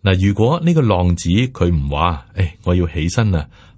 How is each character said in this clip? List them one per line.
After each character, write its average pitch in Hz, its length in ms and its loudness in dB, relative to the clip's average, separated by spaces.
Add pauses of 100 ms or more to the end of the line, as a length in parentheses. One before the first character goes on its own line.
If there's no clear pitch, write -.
嗱， 95 280 2
如 101 60 2
果 123 300 0
呢 175 100 2
個 160 80 2
浪 90 340 2
子 87 120 -6
佢 95 460 0
唔 69 160 -2
話： 78 360 -2 (100)
「誒， 90 120 -4 (140)
我 - 140 0
要 85 100 0
起 80 220 -4
身 107 240 0
啦， 80 160 -4 (300)